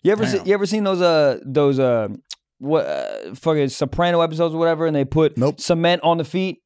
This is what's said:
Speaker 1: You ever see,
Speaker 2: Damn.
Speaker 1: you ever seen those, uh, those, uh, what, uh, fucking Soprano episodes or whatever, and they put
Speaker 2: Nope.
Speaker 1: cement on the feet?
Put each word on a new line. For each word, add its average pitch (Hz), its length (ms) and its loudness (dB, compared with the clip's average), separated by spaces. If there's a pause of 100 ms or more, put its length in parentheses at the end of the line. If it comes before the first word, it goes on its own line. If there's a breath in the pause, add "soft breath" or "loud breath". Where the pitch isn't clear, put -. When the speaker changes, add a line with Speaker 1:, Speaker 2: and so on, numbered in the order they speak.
Speaker 1:
You 185 80 4
ever 214 160 0
see, 226 100 0
Speaker 2:
Damn. 180 100 -4
Speaker 1:
you 190 60 2
ever 202 140 0
seen 208 160 -2
those, 190 180 0
uh, 156 420 4
those, 139 360 2
uh, 120 300 0 (500)
what, 143 260 0
uh, 65 480 -8
fucking 147 360 -2
Soprano 170 520 0
episodes 160 320 0
or 160 60 -4
whatever, 165 260 0
and 160 100 0
they 143 80 0
put 143 320 2
Speaker 2:
Nope. 135 240 0
Speaker 1:
cement 170 440 2
on 165 160 2
the 165 40 -4
feet? 180 420 -4